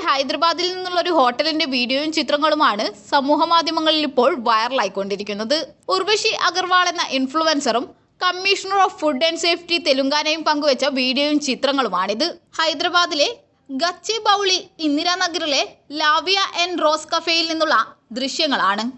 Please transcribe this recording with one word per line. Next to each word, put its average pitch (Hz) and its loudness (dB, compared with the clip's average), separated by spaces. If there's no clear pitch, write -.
ഹൈദരാബാദിൽ 311 0
നിന്നുള്ള 359 -4
ഒരു 349 0
ഹോട്ടലിന്റെ 294 2
വീഡിയോയും 262 -2
ചിത്രങ്ങളുമാണ് 294 0
സമൂഹ 294 2
മാധ്യമങ്ങളിൽ 320 2
ഇപ്പോൾ 247 2
വൈറലായിക്കൊണ്ടിരിക്കുന്നത്. 214 -2
ഉർവശി 415 0
അഗർവാൾ 359 2
എന്ന 339 -2
ഇൻഫ്ലുവൻസറും 277 0
Commissioner 381 0
of 381 2
Food 302 0
and 330 -2
Safety 339 0
തെലുങ്കാനയും 294 0
പങ്കുവച്ച 285 2
വീഡിയോയും 277 2
ചിത്രങ്ങളുമാണിത്. 247 -2
ഹൈദരാബാദിലെ 330 0
ഗച്ചിബൗളി 381 0
ഇന്ദിരാനഗറിലെ 330 0
ലാവിയ 320 2
and 349 -2
റോസ് 311 0
കഫേയിൽ 330 0
നിന്നുള്ള 320 0
ദൃശ്യങ്ങളാണ്. 226 0